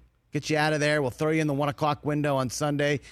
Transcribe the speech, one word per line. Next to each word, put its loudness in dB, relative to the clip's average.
get -4
you 2
out 2
of 0
there. 2
We'll 0
throw 0
you 2
in 0
the 0
one 0
o'clock -2
window 0
on 0
Sunday. 0